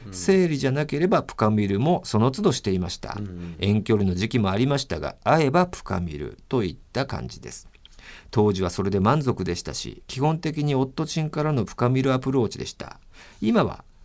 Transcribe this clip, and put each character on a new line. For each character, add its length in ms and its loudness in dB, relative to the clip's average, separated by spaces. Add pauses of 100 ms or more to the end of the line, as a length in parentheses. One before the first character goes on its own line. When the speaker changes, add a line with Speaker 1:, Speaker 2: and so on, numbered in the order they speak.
Speaker 1:
う 40 -14
ん。 40 -14
Speaker 2:
生 320 4
理 120 0
じ 100 0
ゃ 20 2
な 160 0
け 140 -4
れ 80 2
ば 160 2
プ 100 -14
カ 160 2
ミ 160 2
ル 140 0
も 240 2
そ 160 0
の 100 4
都 120 -6
度 100 4
し 80 -2
て 100 -2
い 80 0
ま 100 -2
し 100 -8
た。 200 -10
Speaker 1:
う 40 -6
ん。 360 -10
Speaker 2:
遠 240 2
距 140 4
離 120 2
の 60 2
時 140 0
期 100 0
も 140 2
あ 40 0
り 120 2
ま 100 2
し 60 -4
た 160 -6
が、 240 -8
会 220 4
え 40 2
ば 160 4
プ 160 -14
カ 160 -4
ミ 140 -4
ル 260 -8 (100)
と 140 0
い 80 -2
っ 60 -12 (160)
た 120 -2
感 220 -6
じ 140 -14
で 100 -14
す。 160 -16 (640)
当 220 4
時 100 -2
は 80 0
そ 120 -4
れ 80 0
で 100 2
満 220 4
足 220 -2
で 120 -2
し 60 -10
た 100 -10
し、 340 -10
基 140 -10
本 180 0
的 260 -4
に 100 0
夫 320 0
ち 160 -4
ん 80 -2
か 140 -2
ら 80 0
の 120 0
プ 100 -10
カ 140 0
ミ 140 2
ル 100 2
ア 60 2
プ 120 -2
ロ 140 2
ー 40 0
チ 100 -8
で 80 -6
し 60 -10
た。 280 -16 (400)
今 240 4
は 200 -6 (200)